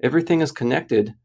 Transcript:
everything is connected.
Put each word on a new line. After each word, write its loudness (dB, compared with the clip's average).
everything 2
is -2
connected. -2